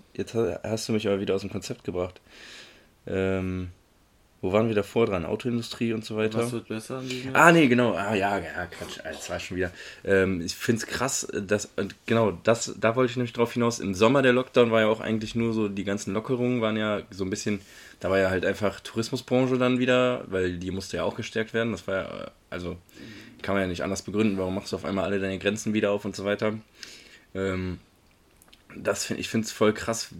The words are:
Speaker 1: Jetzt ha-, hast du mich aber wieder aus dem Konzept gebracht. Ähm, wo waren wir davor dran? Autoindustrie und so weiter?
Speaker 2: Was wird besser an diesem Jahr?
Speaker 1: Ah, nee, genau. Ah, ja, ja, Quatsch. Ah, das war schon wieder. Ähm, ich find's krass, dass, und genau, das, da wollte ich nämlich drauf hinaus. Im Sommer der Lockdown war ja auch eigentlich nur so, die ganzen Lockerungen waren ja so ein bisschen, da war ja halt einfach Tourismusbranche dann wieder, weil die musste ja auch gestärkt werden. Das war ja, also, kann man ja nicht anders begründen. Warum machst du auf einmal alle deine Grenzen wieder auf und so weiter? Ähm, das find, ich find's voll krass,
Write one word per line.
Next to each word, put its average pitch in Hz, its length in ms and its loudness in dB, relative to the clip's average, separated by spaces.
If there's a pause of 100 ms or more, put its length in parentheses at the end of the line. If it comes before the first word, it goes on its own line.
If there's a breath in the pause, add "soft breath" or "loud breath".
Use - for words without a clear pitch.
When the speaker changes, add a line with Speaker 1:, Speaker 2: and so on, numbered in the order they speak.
(140)
Speaker 1:
Jetzt - 200 -6
ha-, 107 300 0
hast 107 260 -4
du 117 40 0
mich 107 140 0
aber 98 120 2
wieder 95 160 0
aus 98 60 -2
dem 98 100 -8
Konzept - 320 -8
gebracht. 90 380 -4 (840 loud breath)
Ähm, 92 640 -2 (680)
wo 92 140 -2
waren 113 160 4
wir 107 60 0
davor 117 300 2
dran? 92 200 0
Autoindustrie 117 680 -2
und 110 120 -4
so 110 100 -8
weiter? 110 240 0
Speaker 2:
Was 117 120 -2
wird 113 180 -6
besser 110 300 -8
an 131 100 -10
diesem 127 240 -6
Jahr? 156 140 8
Speaker 1:
Ah, 170 40 12
nee, 165 160 8
genau. 120 280 6
Ah, 101 200 0
ja, 98 240 2
ja, 87 260 -6
Quatsch. - 380 -12
Ah, - 80 -10
das - 180 -10
war 87 100 -4
schon 90 180 -8
wieder. 90 140 -2 (320 loud breath)
Ähm, 95 380 4
ich 87 140 -6
find's - 320 0
krass, - 460 -2
dass, 104 420 -2
und 98 180 -4 (140)
genau, 113 240 4 (120)
das, - 360 0
da 113 160 2
wollte 127 160 2
ich 123 60 -10
nämlich 120 160 -2
drauf 117 200 0
hinaus. 117 260 2
Im 98 140 -2
Sommer 117 280 6
der 127 120 8
Lockdown 123 380 4
war 113 100 6
ja 107 60 6
auch 110 140 2
eigentlich 110 340 -2
nur 117 180 2
so, 110 140 2
die 98 160 -4
ganzen 98 300 -2
Lockerungen 123 480 0
waren 110 160 2
ja 107 240 0 (100)
so 92 120 -6
ein 92 60 -2
bisschen, 104 300 -2 (400 loud breath)
da 87 100 -2
war 95 100 4
ja 95 120 4
halt 87 140 0
einfach 98 340 0
Tourismusbranche 127 800 0
dann 127 200 2
wieder, 127 480 2
weil 92 300 0
die 92 140 -6
musste 95 260 -6
ja 80 60 -2
auch 98 120 -2
gestärkt 110 380 -6
werden. 117 180 0
Das 92 160 -8
war 95 80 0
ja, 50 360 -6 (180)
also, 87 280 -8 (680 loud breath)
kann 98 120 -2
man 98 80 2
ja 92 40 0
nicht 87 160 -4
anders 98 180 -4
begründen. 101 380 0
Warum 92 160 0
machst - 160 -6
du - 40 -2
auf 85 100 -6
einmal 95 200 -2
alle 101 140 0
deine 95 180 -2
Grenzen 104 380 -2
wieder 101 160 2
auf 104 120 -2
und 101 120 -6
so 98 100 -6
weiter? 104 320 0 (800 loud breath)
Ähm, 92 420 -4 (1000)
das - 300 -6
find, - 140 -6
ich - 100 -8
find's 113 220 -2
voll 107 220 4
krass, - 360 -6 (100)